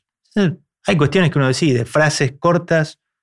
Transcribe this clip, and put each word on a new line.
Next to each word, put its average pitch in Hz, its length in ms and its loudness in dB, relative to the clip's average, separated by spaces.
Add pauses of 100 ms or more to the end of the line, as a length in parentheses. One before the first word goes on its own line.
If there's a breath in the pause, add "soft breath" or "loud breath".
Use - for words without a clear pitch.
(340)
Eh, 196 220 0 (300)
hay 202 100 0
cuestiones 147 340 2
que - 80 -2
uno 131 100 2
decide, 131 360 0
frases 151 540 -2
cortas 170 600 0 (240)